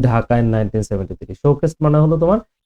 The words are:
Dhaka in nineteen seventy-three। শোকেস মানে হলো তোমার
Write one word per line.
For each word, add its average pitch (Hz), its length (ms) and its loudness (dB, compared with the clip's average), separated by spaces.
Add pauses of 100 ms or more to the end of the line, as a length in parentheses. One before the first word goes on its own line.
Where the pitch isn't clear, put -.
Dhaka 117 360 0
in 117 140 0
nineteen 107 340 -2
seventy-three। 95 540 -8
শোকেস 147 280 0 (120)
মানে 151 200 2
হলো 156 200 2
তোমার 190 160 2 (260)